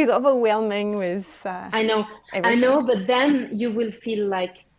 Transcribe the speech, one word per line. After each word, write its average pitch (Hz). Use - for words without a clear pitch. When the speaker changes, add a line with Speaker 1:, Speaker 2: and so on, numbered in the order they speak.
Speaker 1:
is 247
overwhelming 220
with, 185
uh, 190
Speaker 2:
I 220
know, 214
I 208
Speaker 1:
everything. 233
Speaker 2:
know, 254
but 208
then 269
you 240
will 226
feel 214
like, 185